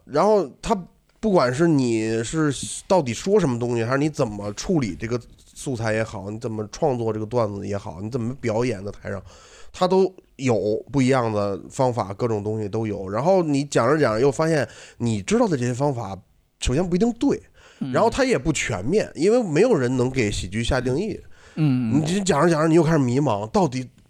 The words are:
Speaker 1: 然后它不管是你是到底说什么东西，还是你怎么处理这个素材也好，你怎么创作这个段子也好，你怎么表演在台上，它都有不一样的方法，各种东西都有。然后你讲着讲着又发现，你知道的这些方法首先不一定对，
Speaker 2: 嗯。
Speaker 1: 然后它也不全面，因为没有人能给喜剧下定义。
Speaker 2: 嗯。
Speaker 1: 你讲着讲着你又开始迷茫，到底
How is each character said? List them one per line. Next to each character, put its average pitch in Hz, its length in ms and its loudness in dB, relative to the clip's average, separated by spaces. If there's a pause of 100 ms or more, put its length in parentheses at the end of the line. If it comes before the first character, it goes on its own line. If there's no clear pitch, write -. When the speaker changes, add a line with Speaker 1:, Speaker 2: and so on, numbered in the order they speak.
Speaker 1:
然 151 200 2
后 202 240 2 (140)
它 220 120 0 (440)
不 220 100 -2
管 147 240 4
是 165 140 2
你 117 560 2
是 151 280 -2 (360)
到 185 160 4
底 120 100 -4
说 202 260 2
什 170 80 2
么 120 120 -2
东 120 160 -2
西， 117 80 0
还 117 80 -2
是 135 80 2
你 151 100 2
怎 147 180 -2
么 104 260 -8
处 170 260 0
理 104 160 -2
这 - 120 -10
个 117 120 -2 (340)
素 135 220 -8
材 110 180 -2
也 110 100 0
好， 104 280 -10
你 110 80 -10
怎 117 120 -6
么 107 200 -6
创 135 260 0
作 113 160 -2
这 107 60 -4
个 107 60 -6
段 113 280 0
子 98 140 -8
也 101 100 -4
好， 95 240 -10
你 107 80 -6
怎 127 100 -6
么 117 220 -6
表 117 240 0
演 101 180 -4
在 101 60 -10
台 101 220 -10
上， 98 100 -8 (500)
它 185 160 0
都 190 240 2 (260)
有 110 540 0
不 139 80 0
一 127 100 4
样 123 220 2
的 101 380 -2
方 127 240 0
法， 101 180 -2
各 120 160 -4
种 107 160 -2
东 110 160 -4
西 107 80 -4
都 110 200 -4
有。 95 200 -6
然 107 160 -2
后 185 200 4
你 143 200 0
讲 135 240 0
着 156 120 4
讲 117 160 2
着 110 40 0
又 139 120 4
发 160 160 0
现， 151 200 2 (300)
你 113 240 -2
知 196 160 0
道 247 100 4
的 170 80 0
这 123 80 -2
些 123 80 -2
方 139 220 -2
法 98 240 -8 (440)
首 123 120 0
先 160 160 2
不 170 60 -2
一 180 40 2
定 233 140 2
对， 277 260 0 (400)
Speaker 2:
嗯。 131 120 -6
Speaker 1:
然 143 100 2
后 226 80 4
它 254 160 0
也 220 140 2
不 147 120 -2
全 95 320 -4
面， 151 300 0
因 175 180 2
为 247 120 4
没 160 180 2
有 240 140 6
人 131 220 0
能 123 120 2
给 117 220 0
喜 - 160 -4
剧 107 160 -4
下 127 180 -2
定 127 160 -2
义。 196 220 -4 (360)
Speaker 2:
嗯。 131 460 2
Speaker 1:
你 175 200 0
讲 151 200 2
着 170 80 6
讲 160 140 2
着 165 40 2
你 156 60 4
又 170 80 6
开 160 120 4
始 160 40 4
迷 127 220 2
茫， 110 320 0
到 190 160 2
底 127 200 -6 (220)